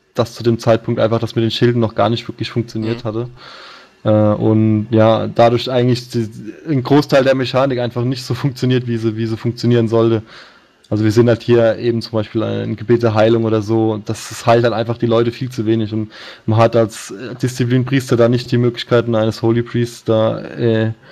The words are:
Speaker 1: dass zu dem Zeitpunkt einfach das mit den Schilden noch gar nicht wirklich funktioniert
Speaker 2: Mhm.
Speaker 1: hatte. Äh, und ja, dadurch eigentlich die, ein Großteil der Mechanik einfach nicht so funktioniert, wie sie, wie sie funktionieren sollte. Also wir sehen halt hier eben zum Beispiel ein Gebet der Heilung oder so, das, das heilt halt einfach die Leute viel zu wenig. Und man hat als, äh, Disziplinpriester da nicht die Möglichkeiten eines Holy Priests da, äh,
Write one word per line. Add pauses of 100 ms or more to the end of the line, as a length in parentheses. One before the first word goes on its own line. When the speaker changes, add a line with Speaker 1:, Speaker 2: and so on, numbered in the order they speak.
(140)
Speaker 1:
dass
zu
dem
Zeitpunkt
einfach
das
mit
den
Schilden
noch
gar
nicht
wirklich
funktioniert
Speaker 2:
Mhm.
Speaker 1:
hatte. (720)
Äh,
und
ja,
dadurch
eigentlich
die, (400)
ein
Großteil
der
Mechanik
einfach
nicht
so
funktioniert,
wie
sie,
wie
sie
funktionieren
sollte. (680)
Also
wir
sehen
halt
hier
eben
zum
Beispiel
ein
Gebet
der
Heilung
oder
so,
das,
das
heilt
halt
einfach
die
Leute
viel
zu
wenig.
Und (340)
man
hat
als,
äh,
Disziplinpriester
da
nicht
die
Möglichkeiten
eines
Holy
Priests
da,
äh, (200)